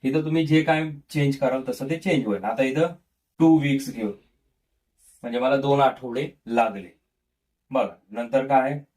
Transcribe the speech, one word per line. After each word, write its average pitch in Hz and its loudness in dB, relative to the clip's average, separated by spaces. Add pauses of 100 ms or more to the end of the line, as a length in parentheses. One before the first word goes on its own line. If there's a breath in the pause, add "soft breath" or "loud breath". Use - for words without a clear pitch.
इथं 147 0
तुम्ही 160 0
जे 156 6
काय 156 0 (200)
चेंज 139 0
कराल 131 0
तसं 135 -6
ते 165 -2
चेंज 151 0
होईल. 101 -4
आता 113 -2
इथं 156 0 (460)
टू 160 6
वीक्स 139 -2
घेऊ, 107 -6 (1120)
म्हणजे 120 -6
मला 135 2
दोन 139 2
आठवडे 131 -2 (180)
लागले. 107 -2 (840)
बघा, 135 -2 (160)
नंतर 120 -2
काय? 135 0 (180)